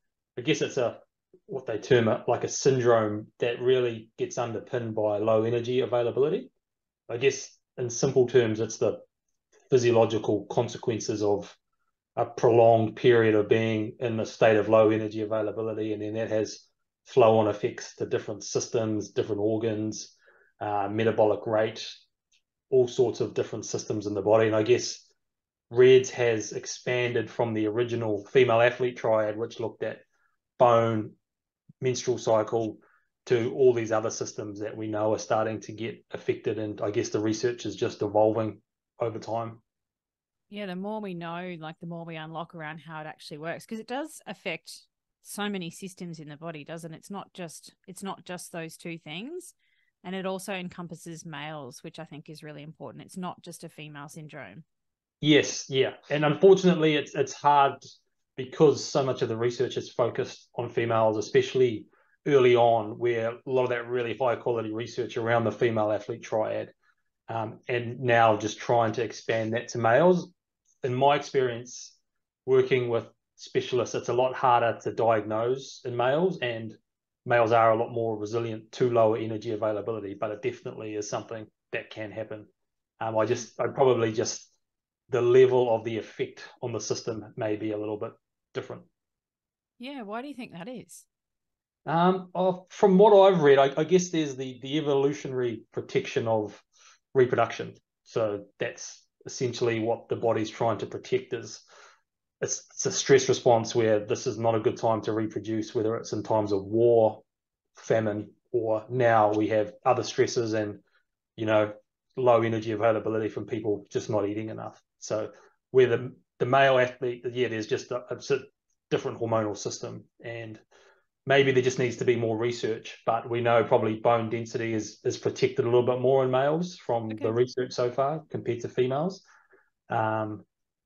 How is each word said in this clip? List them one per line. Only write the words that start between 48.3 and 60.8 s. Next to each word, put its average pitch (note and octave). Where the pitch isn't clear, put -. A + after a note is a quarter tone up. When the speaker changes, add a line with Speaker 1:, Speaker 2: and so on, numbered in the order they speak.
Speaker 2:
those E3
two E3
things. A#3
And F#3
it F#3+
also F#3+
encompasses E3+
males, D3
which D#3+
I D#3+
think E3+
is D3+
really D3
important. D3
It's -
not F3+
just E3+
a E3
female D3+
syndrome. D3
Speaker 1:
Yes, -
yeah. C3
And D3+
unfortunately, E3
it's, C#3+
it's C3+
hard C#3+
because C3
so C#3
much B2+
of A#2+
the A2
research A#2+
is A2+
focused -
on A#2+
females, A2